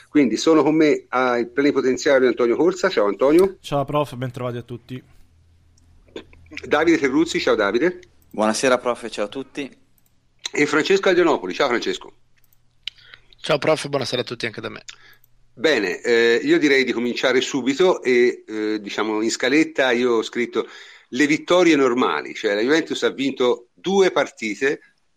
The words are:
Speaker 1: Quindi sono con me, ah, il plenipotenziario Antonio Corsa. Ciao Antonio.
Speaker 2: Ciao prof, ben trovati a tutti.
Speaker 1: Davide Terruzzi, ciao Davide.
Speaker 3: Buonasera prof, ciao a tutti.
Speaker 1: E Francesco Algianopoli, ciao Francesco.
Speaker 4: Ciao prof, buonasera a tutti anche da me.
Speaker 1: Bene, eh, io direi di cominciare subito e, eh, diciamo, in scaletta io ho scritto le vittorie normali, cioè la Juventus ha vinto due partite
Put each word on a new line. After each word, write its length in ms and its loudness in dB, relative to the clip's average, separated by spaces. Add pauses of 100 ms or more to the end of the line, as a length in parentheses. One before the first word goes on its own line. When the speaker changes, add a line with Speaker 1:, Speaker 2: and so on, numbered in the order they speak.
(100)
Speaker 1:
Quindi 260 2
sono 260 4
con 120 2
me, 340 2
ah, 300 0
il 100 -2
plenipotenziario 800 2
Antonio 280 0
Corsa. 340 0
Ciao 160 0
Antonio. 560 2
Speaker 2:
Ciao 240 -4
prof, 300 -4
ben 140 -8
trovati 280 -8
a 40 -12
tutti. 400 -16 (1600)
Speaker 1:
Davide 340 2
Terruzzi, 420 0
ciao 140 2
Davide. 440 0 (320)
Speaker 3:
Buonasera 460 0
prof, 320 -4
ciao 160 -6
a 40 -8
tutti. 460 -12 (800)
Speaker 1:
E 140 2
Francesco 420 2
Algianopoli, 460 2
ciao 120 0
Francesco. 460 -4 (1300)
Speaker 4:
Ciao 180 -2
prof, 320 0
buonasera 320 -4
a 40 -2
tutti 200 -12
anche 160 -8
da 80 -10
me. 160 -16 (720)
Speaker 1:
Bene, 480 0
eh, 400 4
io 160 2
direi 260 4
di 80 -2
cominciare 480 0
subito 640 0
e, 440 2
eh, 360 -4
diciamo, 400 -4
in 80 -2
scaletta 600 0
io 240 0
ho 60 0
scritto 460 -4 (400)
le 180 0
vittorie 480 2
normali, 600 0
cioè 200 -2
la 60 0
Juventus 420 -2
ha 80 0
vinto 640 -2
due 400 0
partite 680 -4 (360)